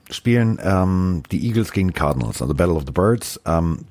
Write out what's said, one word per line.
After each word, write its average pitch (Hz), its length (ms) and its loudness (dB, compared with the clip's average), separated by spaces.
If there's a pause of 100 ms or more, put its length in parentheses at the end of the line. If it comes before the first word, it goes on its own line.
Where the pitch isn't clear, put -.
(120)
spielen, 117 500 2
ähm, 92 720 2
die 92 160 -2
Eagles 113 240 0
gegen 95 160 0
die 87 80 -2
Cardinals, 65 440 -2
also 67 140 -2
Battle 87 220 2
of 76 100 -2
the 69 60 -8
Birds, 107 560 0
ähm, 82 320 0 (120)